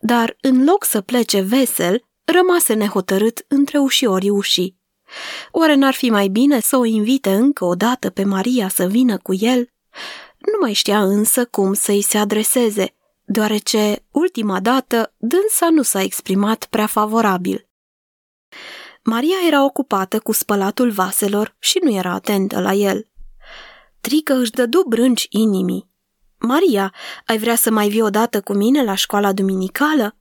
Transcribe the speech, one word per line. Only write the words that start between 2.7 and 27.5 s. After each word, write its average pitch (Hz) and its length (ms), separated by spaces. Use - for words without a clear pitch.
nehotărât 208 760
între 277 300
ușiorii 202 520
ușii. 196 480
Oare 320 240
n-ar 269 200
fi 247 160
mai 202 180
bine 240 320
să 269 160
o 254 80
invite 226 500
încă 254 300
o 175 100
dată 214 360
pe 196 140
Maria 196 440
să 190 180
vină 220 320
cu - 160
el? 240 360
Nu 427 220
mai 240 120
știa 208 300
însă 208 440
cum 196 280
să-i 202 280
se 208 160
adreseze, 208 760
deoarece, 214 840
ultima 220 500
dată, 233 560
dânsa 349 540
nu 311 120
s-a 202 200
exprimat 196 600
prea 214 220
favorabil. 208 840
Maria 254 340
era 285 180
ocupată 220 560
cu - 120
spălatul 208 580
vaselor 202 680
și - 240
nu 294 80
era 180 220
atentă 196 480
la 196 120
el. 202 340
Trică 285 340
își 247 160
dădu 254 360
brânci 233 440
inimii. 190 600
„Maria, 240 560
ai 226 140
vrea 233 160